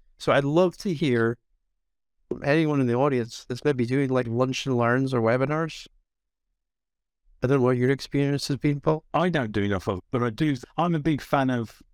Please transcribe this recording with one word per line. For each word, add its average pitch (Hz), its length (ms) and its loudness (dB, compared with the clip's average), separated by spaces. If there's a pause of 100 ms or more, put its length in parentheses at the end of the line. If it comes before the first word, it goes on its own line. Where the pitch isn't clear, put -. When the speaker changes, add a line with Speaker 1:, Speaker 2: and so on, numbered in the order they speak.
(160)
Speaker 1:
So - 160 0
I'd 135 120 4
love 170 340 2
to 190 160 -4
hear 120 420 2 (920)
from - 140 -10
anyone 151 380 2
in 127 60 2
the 117 80 2
audience 123 520 -2
that's 123 200 -8
maybe 127 180 2
doing, 131 240 0
like, 127 180 0
lunch 127 380 -2
and 131 140 0
learns 127 340 2
or 123 80 0
webinars. 135 640 -2 (1600)
I 127 40 0
don't 135 140 2
know 120 40 4
what 123 140 2
your 123 120 2
experience 139 580 -2
has 143 100 -4
been, 143 220 0
Paul. 156 220 -2 (120)
Speaker 2:
I 170 160 0
don't 135 200 -2
do 104 120 0
enough 101 260 0
of 95 100 -2
it, - 120 -12
but 120 120 0
I 120 60 0
do. 139 280 -2 (200)
I'm 165 180 0
a 156 60 0
big 143 220 -2
fan 135 260 0
of 120 320 -4 (140)